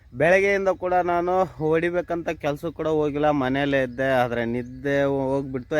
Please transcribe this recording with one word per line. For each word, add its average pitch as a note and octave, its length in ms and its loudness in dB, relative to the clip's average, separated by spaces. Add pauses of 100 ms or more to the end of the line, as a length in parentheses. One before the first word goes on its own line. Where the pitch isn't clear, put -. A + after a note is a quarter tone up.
(200)
ಬೆಳಗ್ಗೆಯಿಂದ G3 500 4 (120)
ಕೂಡ F3+ 120 0 (160)
ನಾನು F3 240 0 (260)
ಹೊಡಿಬೇಕಂತ E3+ 680 -2 (140)
ಕೆಲ್ಸಕ್ಕೆ D#3 380 -4
ಕೂಡ D#3 180 -2
ಹೋಗಿಲ್ಲ, D3+ 300 0 (140)
ಮನೆಯಲ್ಲೇ C#3 440 2
ಇದ್ದೆ. B2+ 220 -2 (140)
ಆದ್ರೆ A#2+ 200 0 (120)
ನಿದ್ದೆ B2+ 420 -4 (160)
ಹೋಗ್ಬಿಡ್ತು, C3+ 680 -4